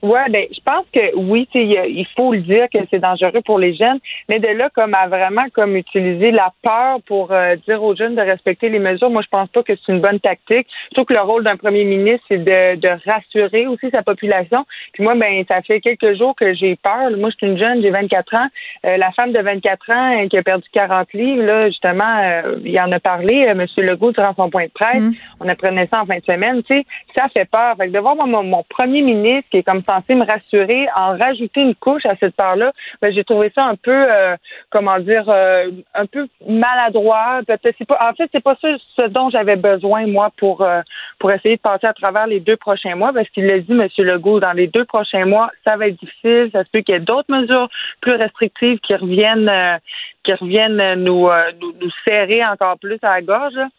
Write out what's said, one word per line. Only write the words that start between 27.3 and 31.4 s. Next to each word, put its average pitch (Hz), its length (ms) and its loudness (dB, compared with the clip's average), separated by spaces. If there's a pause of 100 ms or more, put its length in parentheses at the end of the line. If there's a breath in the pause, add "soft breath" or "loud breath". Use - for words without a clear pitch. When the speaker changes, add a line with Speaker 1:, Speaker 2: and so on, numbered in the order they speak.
Speaker 1:
fait 202 140 0
peur. 233 280 0
Fait 190 100 -2
que 180 60 -8
de 202 60 2
voir 254 160 2
mon, 302 120 -2
mon, 220 160 0
mon 185 260 -2
premier 262 320 0
ministre 247 480 2
qui - 80 2
est 185 60 2
comme 190 220 0
censé 196 300 0
me 240 100 2
rassurer, 214 600 0 (100)
en 185 180 0
rajouter 240 460 -2